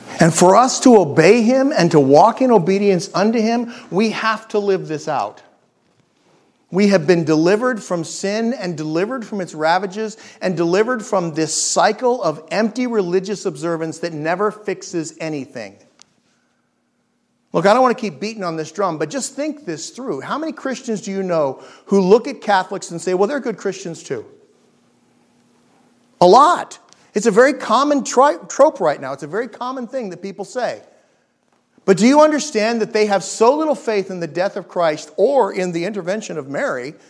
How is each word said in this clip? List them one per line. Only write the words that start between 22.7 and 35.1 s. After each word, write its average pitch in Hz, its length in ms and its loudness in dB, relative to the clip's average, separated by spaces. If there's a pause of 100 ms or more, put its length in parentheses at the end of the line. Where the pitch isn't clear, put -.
and 165 100 -10
say, 185 120 -4
"Well, 202 160 0
they're 285 100 -4
good 226 180 -8
Christians 180 460 -10
too"? 113 220 -10 (1900)
A 180 80 6
lot. 277 520 4 (340)
It's 208 140 0
a 220 40 2
very 247 220 6
common 269 500 0
tri-, 294 360 2 (100)
trope 302 320 2
right 151 180 0
now. 135 140 -8
It's 143 100 -14
a 151 40 -12
very 214 200 -6
common 247 400 -10
thing 247 220 -8
that 175 120 -16
people 196 220 -12
say. 185 380 -8 (1040)
But 196 100 4
do 180 100 2
you 277 140 6
understand 240 600 2
that 214 100 -6
they 214 140 2
have 196 180 -2
so 247 320 2
little 311 200 -2
faith 202 360 -4
in 185 80 -10
the 170 80 -6
death 180 300 -4
of 180 100 -12
Christ 160 480 -2